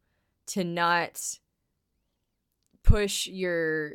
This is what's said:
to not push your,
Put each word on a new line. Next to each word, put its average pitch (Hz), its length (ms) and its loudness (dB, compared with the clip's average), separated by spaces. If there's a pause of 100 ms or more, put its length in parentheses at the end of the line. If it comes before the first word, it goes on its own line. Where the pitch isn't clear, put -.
(480)
to 196 180 -4
not 170 720 -2 (1400)
push 208 440 4
your, 165 680 -2